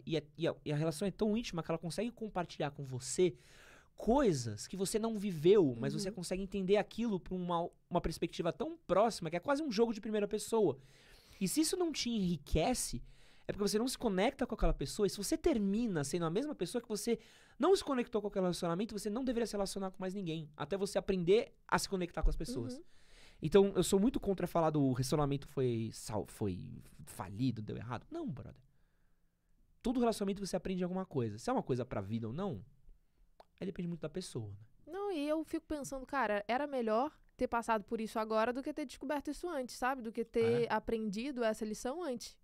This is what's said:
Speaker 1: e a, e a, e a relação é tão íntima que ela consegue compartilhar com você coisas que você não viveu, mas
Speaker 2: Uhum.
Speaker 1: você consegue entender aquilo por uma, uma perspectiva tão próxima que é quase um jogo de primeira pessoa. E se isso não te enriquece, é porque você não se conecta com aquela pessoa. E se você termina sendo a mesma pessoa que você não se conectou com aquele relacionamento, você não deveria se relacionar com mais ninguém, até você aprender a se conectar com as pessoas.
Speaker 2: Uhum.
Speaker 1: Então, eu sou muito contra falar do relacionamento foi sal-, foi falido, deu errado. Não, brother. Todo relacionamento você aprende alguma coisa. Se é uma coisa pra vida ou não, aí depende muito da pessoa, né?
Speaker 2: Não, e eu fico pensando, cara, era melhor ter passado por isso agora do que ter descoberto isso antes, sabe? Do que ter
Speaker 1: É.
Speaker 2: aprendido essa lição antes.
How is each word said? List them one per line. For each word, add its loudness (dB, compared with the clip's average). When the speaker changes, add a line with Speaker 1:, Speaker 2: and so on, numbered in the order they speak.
Speaker 1:
e -2
a, -4
e -2
a, 0
e -2
a 0
relação 0
é -2
tão 0
íntima -4
que -6
ela 0
consegue -4
compartilhar -6
com -10
você 0
coisas 2
que -12
você -2
não -2
viveu, 6
mas -2
Speaker 2:
Uhum. -4
Speaker 1:
você -4
consegue -6
entender 0
aquilo -2
por -8
uma, -2
uma 0
perspectiva 4
tão -2
próxima 6
que 0
é 2
quase 2
um 0
jogo 6
de -8
primeira 2
pessoa. 4
E 2
se 2
isso 2
não 2
te -4
enriquece, 0
é -4
porque 0
você 2
não 2
se -4
conecta 0
com -6
aquela 4
pessoa. -2
E 2
se -10
você -2
termina 0
sendo -2
a 0
mesma -2
pessoa -4
que -18
você -2
não 6
se 0
conectou -2
com -4
aquele -2
relacionamento, -2
você -6
não -4
deveria 0
se -4
relacionar 0
com -16
mais -2
ninguém, -4
até -2
você 2
aprender 4
a 4
se -2
conectar -4
com 8
as 0
pessoas. -4
Speaker 2:
Uhum. -14
Speaker 1:
Então, 6
eu 4
sou 4
muito 2
contra -2
falar 2
do 4
relacionamento 0
foi -2
sal-, -6
foi -4
falido, -4
deu -8
errado. -10
Não, -8
brother. -10
Todo 0
relacionamento 0
você -4
aprende -2
alguma -2
coisa. -2
Se -4
é 4
uma 2
coisa 0
pra -6
vida -4
ou -6
não, -6
aí -6
depende -6
muito -6
da -6
pessoa, -8
né? -12
Speaker 2:
Não, -6
e -2
eu 0
fico -8
pensando, -8
cara, 0
era 0
melhor 0
ter -2
passado 0
por -6
isso -4
agora 2
do -4
que -6
ter -6
descoberto -6
isso -8
antes, -6
sabe? -2
Do -8
que -4
ter 2
Speaker 1:
É. -4
Speaker 2:
aprendido -4
essa 0
lição -6
antes. -8